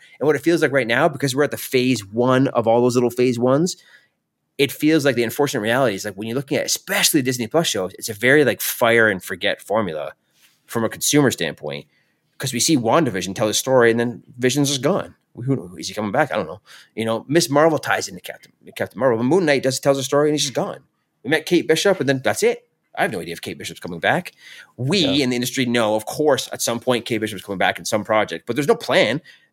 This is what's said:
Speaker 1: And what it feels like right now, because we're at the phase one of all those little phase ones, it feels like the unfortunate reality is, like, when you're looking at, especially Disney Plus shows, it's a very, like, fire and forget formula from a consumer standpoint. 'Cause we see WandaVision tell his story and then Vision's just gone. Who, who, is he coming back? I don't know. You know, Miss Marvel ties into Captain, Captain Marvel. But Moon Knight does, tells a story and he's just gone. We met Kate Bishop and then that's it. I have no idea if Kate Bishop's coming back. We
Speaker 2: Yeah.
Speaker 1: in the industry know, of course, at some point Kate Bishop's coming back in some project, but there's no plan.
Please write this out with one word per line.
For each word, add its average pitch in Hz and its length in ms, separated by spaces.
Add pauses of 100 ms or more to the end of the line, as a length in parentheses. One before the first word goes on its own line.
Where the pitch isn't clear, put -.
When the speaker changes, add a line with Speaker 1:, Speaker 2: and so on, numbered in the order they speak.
(200)
Speaker 1:
And 135 80
what 151 80
it 131 40
feels 165 220
like 135 120
right 131 120
now, 127 220
because 135 280
we're 147 100
at - 60
the 110 60
phase 123 480
one 127 440
of 113 180
all 117 140
those 123 140
little 120 140
phase 123 300
ones, 135 380 (800)
it 139 160
feels 151 320
like 131 100
the 117 80
unfortunate 135 380
reality 117 340
is, 90 80
like, 101 120
when 107 120
you're 117 80
looking 139 220
at, - 80
especially 190 560
Disney 123 260
Plus 170 200
shows, 92 260
it's - 160
a 110 40
very, 127 300
like, 107 160
fire 117 480
and 95 160
forget 95 380
formula 82 520 (520)
from 113 180
a 110 60
consumer 135 420
standpoint. 73 540 (520)
'Cause 131 160
we 120 60
see 160 160
WandaVision 113 600
tell 113 120
his 101 120
story 120 320
and 117 80
then 117 240 (160)
Vision's 135 300
just 139 120
gone. 135 320 (220)
Who, - 80 (240)
who, - 100
is 85 100
he 95 60
coming 104 180
back? 139 200
I - 40
don't 90 120
know. 87 120 (360)
You 110 100
know, 113 220
Miss 135 240
Marvel 151 260
ties - 300
into 92 120
Captain, - 320 (240)
Captain 98 240
Marvel. 117 200
But 123 60
Moon 170 200
Knight 143 160
does, 131 180
tells 139 200
a 131 40
story 147 240
and 151 60
he's 147 80
just 139 140
gone. 175 240 (440)
We 139 60
met 156 160
Kate 160 220
Bishop 185 320
and 139 100
then 135 140
that's 107 180
it. 233 260 (280)
I 160 80
have 196 80
no 95 80
idea 82 140
if - 100
Kate 85 160
Bishop's - 200
coming 87 200
back. 127 320 (440)
We 139 220
Speaker 2:
Yeah. 143 260
Speaker 1:
in 123 60
the 127 60
industry 123 320
know, 117 260
of 107 140
course, 147 440
at - 120
some 117 160
point 120 260
Kate 113 140
Bishop's 101 240
coming 98 160
back 92 180
in 85 80
some 107 180
project, 98 440
but 120 80
there's 143 120
no 226 80
plan. 151 460 (320)